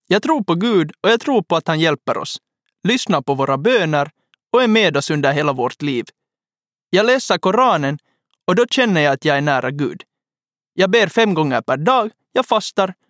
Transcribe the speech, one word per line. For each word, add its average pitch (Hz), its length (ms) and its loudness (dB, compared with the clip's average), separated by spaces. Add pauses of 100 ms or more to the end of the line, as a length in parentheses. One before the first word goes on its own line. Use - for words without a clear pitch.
Jag 196 140 2
tror 294 220 -2
på 170 100 -2
Gud 180 460 0
och - 100 0
jag 226 100 2
tror 247 220 0
på 170 140 -2
att - 120 -4
han 160 120 -2
hjälper 151 380 -2
oss, - 200 -10 (440)
lyssnar 185 400 -2
på 139 120 -4
våra 135 240 -2
böner 156 520 0 (420)
och 247 100 4
är 240 60 2
med 208 280 2
oss 143 140 -2
under 143 220 0
hela 147 200 0
vårt 123 300 -6
liv. 135 220 -2 (840)
Jag 202 160 2
läser 247 320 2
Koranen 185 600 0 (480)
och 185 80 0
då 240 120 2
känner 220 340 0
jag 147 120 2
att 131 120 -6
jag 147 120 2
är 139 40 0
nära 135 300 -2
Gud. 143 320 -6 (720)
Jag 185 160 0
ber 214 160 4
fem 208 280 0
gånger 135 280 0
per 131 140 -2
dag, 220 340 0 (220)
jag - 140 0
fastar 196 480 -2 (160)